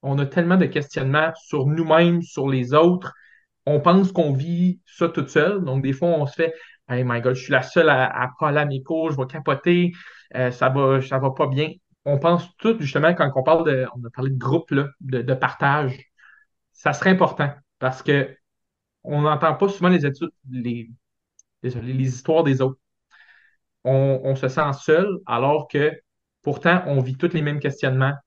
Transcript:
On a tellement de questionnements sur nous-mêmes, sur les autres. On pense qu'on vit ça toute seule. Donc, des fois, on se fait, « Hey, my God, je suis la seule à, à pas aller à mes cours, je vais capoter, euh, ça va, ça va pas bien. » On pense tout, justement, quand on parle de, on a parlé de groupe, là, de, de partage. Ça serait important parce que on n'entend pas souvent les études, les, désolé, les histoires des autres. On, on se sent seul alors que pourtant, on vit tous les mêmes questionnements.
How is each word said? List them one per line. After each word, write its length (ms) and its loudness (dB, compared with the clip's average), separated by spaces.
On 160 -2
a 80 0
tellement 300 2
de 100 4
questionnements 680 -2
sur 320 -4
nous-mêmes, 560 4
sur 260 -4
les 240 -2
autres. 400 4
On 140 2
pense 320 4
qu'on 200 0
vit 540 -2
ça 220 -2
toute 200 -4
seule. 360 2
Donc, 180 -2
des 100 -2
fois, 160 -2
on 180 0
se 80 -8
fait, « 200 -2
Hey, 160 -2
my 160 -2
God, 140 0
je 80 -8
suis 100 -4
la 100 4
seule 280 2
à, 160 4
à 320 -4
pas 100 -2
aller 100 0
à 60 0
mes 180 -6
cours, 280 -4
je 60 -4
vais 100 -4
capoter, 680 0
euh, 140 0
ça 200 0
va, 320 2
ça 160 -4
va 140 0
pas 160 -2
bien. » 220 -2
On 120 0
pense 380 0
tout, 240 0
justement, 340 2
quand 220 0
on 60 0
parle 240 4
de, 280 0
on 100 -14
a 60 -14
parlé 200 -4
de 80 -4
groupe, 320 -2
là, 180 0
de, 200 -6
de 140 -2
partage. 680 -2
Ça 220 -2
serait 160 0
important 420 0
parce 240 -6
que 320 0
on 160 -4
n'entend 340 0
pas 140 0
souvent 220 0
les 160 2
études, 240 -6
les, 400 -8
désolé, 300 -6
les 160 -2
histoires 340 0
des 200 2
autres. 160 -2
On, 400 2
on 100 0
se 140 -4
sent 320 -2
seul 260 2
alors 420 -2
que 240 0
pourtant, 440 0
on 140 0
vit 160 -4
tous 180 -2
les 80 -2
mêmes 180 -4
questionnements. 540 -2